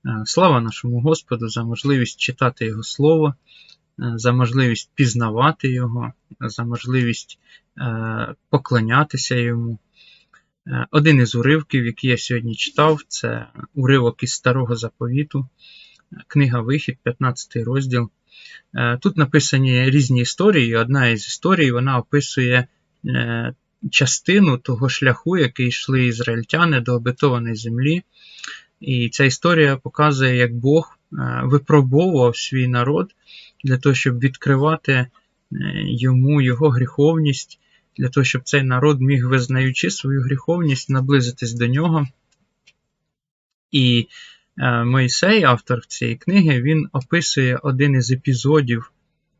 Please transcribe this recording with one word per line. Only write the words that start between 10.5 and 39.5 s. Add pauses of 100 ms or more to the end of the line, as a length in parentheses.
Е,
один
із
уривків,
який
я
сьогодні
читав,
це (260)
уривок
із
Старого
Заповіту, (640)
е, (100)
книга
Вихід,
п'ятнадцятий
розділ. (680)
Е,
тут
написані
різні
історії,
і
одна
із
історій,
вона
описує, (380)
е, (380)
частину
того
шляху,
який
йшли
ізраїльтяни
до
обетованої
землі. (760)
І
ця
історія
показує,
як
Бог, (140)
е,
випробовував
свій
народ (480)
для
того,
щоб
відкривати,
е, (760)
йому
його
гріховність, (380)
для
того,
щоб
цей
народ
міг,
визнаючи